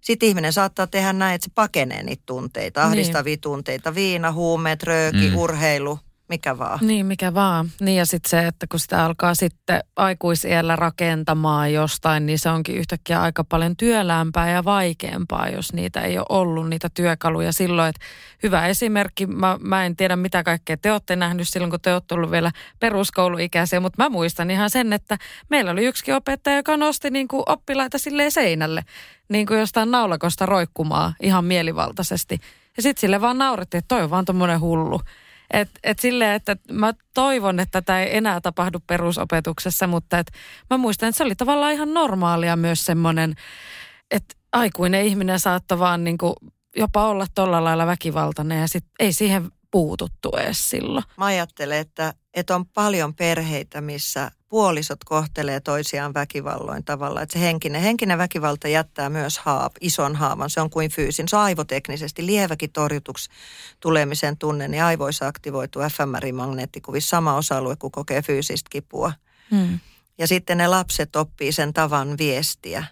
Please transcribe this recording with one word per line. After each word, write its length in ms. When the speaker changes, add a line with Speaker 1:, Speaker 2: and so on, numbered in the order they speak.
Speaker 1:
Sitten 280
ihminen 240
saattaa 340
tehdä 260
näin, 220
että 100
se 100
pakenee 480
niitä 220
tunteita, 560
Speaker 2:
Niin. 60
Speaker 1:
ahdistavia 500
tunteita, 580
viina, 360
huumeet, 520
rööki, 460
Speaker 3:
Mm. 60
Speaker 1:
urheilu, 640
mikä 280
vaan. 240
Speaker 2:
Niin, 240
mikä 280
vaan. 460
Niin, 180
ja 80
sit 200
se, 220
että 200
kun 120
sitä 260
alkaa 300
sitten 480
aikuisiällä 800
rakentamaan 960
jostain, 520
niin 140
se 100
onkin 280
yhtäkkiä 440
aika 220
paljon 340
työläämpää 720
ja 140
vaikeampaa, 840
jos 240
niitä 280
ei 160
ole 120
ollut, 400
niitä 240
työkaluja 600
silloin. 360
Et 100
hyvä 240
esimerkki, 600
mä, 340
mä 240
en 100
tiedä, 200
mitä 280
kaikkea 340
te 140
ootte 240
nähnyt 340
silloin, 220
kun 100
te 120
ootte 220
ollut 160
vielä 200
peruskouluikäisiä, 1000
mut 180
mä 120
muistan 420
ihan 180
sen, 240
että 240
meillä 220
oli 140
yksikin 300
opettaja, 400
joka 220
nosti 320
niinku 360
oppilaita 520
silleen 340
seinälle, 520
niinku 240
jostain 380
naulakosta 540
roikkumaa 760
ihan 240
mielivaltaisesti. 960
Ja 60
sit 140
sille 240
vaan 160
naurettiin, 420
että 160
toi 80
on 60
vaan 160
tommonen 340
hullu. 420
Et, 160
et 160
silleen, 340
että 220
mä 220
toivon, 460
että 220
tää 220
ei 140
enää 240
tapahdu 460
perusopetuksessa, 1000
mutta 320
et 120
mä 80
muistan, 320
että 80
se 60
oli 120
tavallaan 380
ihan 200
normaalia 600
myös 300
semmonen, 500
että 240
aikuinen 540
ihminen 340
saattoi 400
vaan 240
niinku 320
jopa 320
olla 180
tolla 280
lailla 240
väkivaltainen 760
ja 60
sit 180
ei 140
siihen 380
puututtu 640
edes 320
silloin. 340
Speaker 1:
Mä 80
ajattelen, 540
että, 340
että 220
on 100
paljon 500
perheitä, 640
missä 500
puolisot 580
kohtelee 540
toisiaan 540
väkivalloin 720
tavalla. 380
Että 120
se 60
henkinen, 420
henkinen 360
väkivalta 500
jättää 420
myös 300
haap-, 420
ison 340
haavan. 340
Se 120
on 80
kuin 220
fyysin. 360
Se 80
on 60
aivoteknisesti 840
lieväkin 460
torjutuksi 580
tulemisen 580
tunne, 300
niin 160
aivoissa 440
aktivoituu 600
F 160
M 140
R 60
I 60
magneettikuvissa 800
sama 260
osa-alue, 400
kun 160
kokee 300
fyysistä 500
kipua. 420
Speaker 2:
Hmm. 280
Speaker 1:
Ja 100
sitten 300
ne 100
lapset 480
oppii 360
sen 220
tavan 440
viestiä. 760